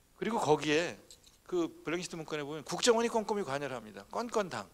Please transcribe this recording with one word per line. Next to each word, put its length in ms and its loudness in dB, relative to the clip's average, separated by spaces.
그리고 240 0
거기에 580 2
그 380 -2
블랙리스트 320 -4
문건에 260 -6
보면 220 -8
국정원이 440 4
꼼꼼히 360 0
관여를 320 -4
합니다. 340 -12
건건 380 0
당, 260 -6